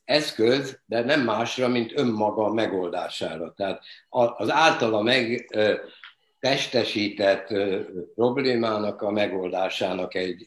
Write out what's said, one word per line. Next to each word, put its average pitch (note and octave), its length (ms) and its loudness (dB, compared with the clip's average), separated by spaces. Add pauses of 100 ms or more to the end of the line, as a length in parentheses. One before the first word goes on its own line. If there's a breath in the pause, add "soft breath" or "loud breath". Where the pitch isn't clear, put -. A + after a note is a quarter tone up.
eszköz, C3+ 840 2
de A#2 180 -2
nem C#3 160 2
másra, A#2 480 0
mint A#2+ 300 0
önmaga G#2+ 540 0
megoldására. F2 1040 -4
Tehát F#2+ 260 -4 (260 loud breath)
a, B2+ 140 2
az A#2 280 0
általa C3+ 520 4
meg... B2 500 0
ö, G#2+ 220 2 (680 loud breath)
testesített, G#2+ 1040 0
ö, G2+ 300 0 (340)
problémának A#2 880 0
a G2+ 80 -2
megoldásának F#2 1040 -2
egy, F#2 320 -4